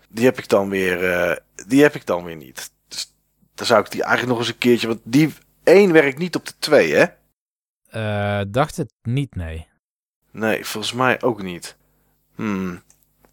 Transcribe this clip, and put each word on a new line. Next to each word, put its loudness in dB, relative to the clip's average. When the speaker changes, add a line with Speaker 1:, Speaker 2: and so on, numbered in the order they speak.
Speaker 1:
Die -2
heb 4
ik -14
dan 2
weer, 0
eh, 0
die 4
heb 4
ik -16
dan -4
weer -12
niet. -18
Dus -14
dan -10
zou 4
ik -14
die -6
eigenlijk -2
nog 0
eens -4
een -20
keertje, 2
want -4
die 2
één 6
werkt 4
niet -6
op -8
de -14
twee, 2
hè? 4
Speaker 2:
Eh, -4
dacht -2
het -8
niet, -4
nee. -10
Speaker 1:
Nee, -2
volgens -8
mij 0
ook -2
niet. -12
Hmm. -6